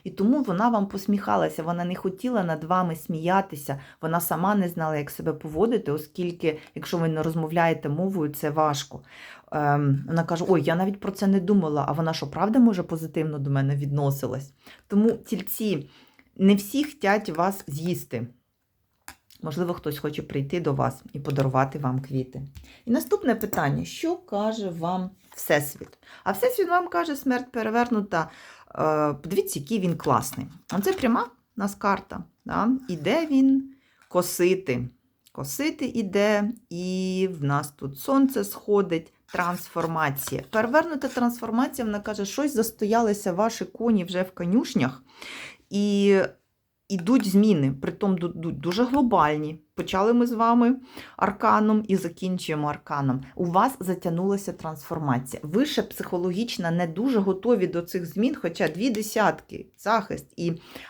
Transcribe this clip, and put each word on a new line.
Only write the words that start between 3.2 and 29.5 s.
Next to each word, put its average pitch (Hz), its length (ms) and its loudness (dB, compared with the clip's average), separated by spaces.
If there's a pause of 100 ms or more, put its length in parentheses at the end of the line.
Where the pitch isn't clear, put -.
вона 165 180 0
сама 175 340 0
не 190 140 2
знала, 156 280 -2
як 147 140 -4
себе 160 220 -4
поводити, 160 600 0
оскільки, 165 640 -4 (160)
якщо 170 240 -4
ви 165 100 2
не 156 140 0
розмовляєте 160 640 0
мовою, 160 440 -2
це 151 180 -4
важко. 151 500 0 (520)
Ем, 143 540 2
вона 165 180 0
каже: 170 240 -2
«Ой, 170 140 4
я 165 140 2
навіть 190 240 -2
про 196 120 -4
це 196 140 -2
не 196 140 4
думала, 165 480 2
а 147 40 0
вона 160 200 0
що, 156 140 -6
правда, 196 320 0
може, 220 240 6
позитивно 156 560 -4
до 139 120 -2
мене 139 260 2
відносилась?» 143 760 -2 (340)
Тому, 214 240 4
тільці, 202 800 -4 (480)
не 190 180 6
всі 269 300 0
хотять 208 440 0
вас 180 380 0
з'їсти. 143 600 -4 (1160)
Можливо, 170 320 -4
хтось 151 240 -6
хоче 147 240 -6
прийти 139 380 -4
до 165 120 0
вас 127 300 -2 (100)
і 139 80 -10
подарувати 135 580 2
вам 135 240 -2
квіти. 131 400 -6 (420)
І 233 60 -4
наступне 311 440 0
питання. 160 500 -2
Що 330 320 -4
каже 214 520 -4
вам 180 420 -4 (200)
Всесвіт? - 580 -2 (360)
А 190 80 2
Всесвіт 453 360 0
вам 349 200 2
каже: 330 280 -2
«Смерть 254 360 -2
перевернута». 220 800 0 (480)
Е, 151 360 2
подивіться, 196 460 -2